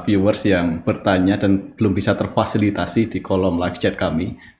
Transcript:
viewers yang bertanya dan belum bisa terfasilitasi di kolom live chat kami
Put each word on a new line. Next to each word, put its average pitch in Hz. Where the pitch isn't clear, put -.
viewers 101
yang 85
bertanya 98
dan 98
belum 107
bisa 98
terfasilitasi 104
di 98
kolom 92
live 87
chat -
kami 85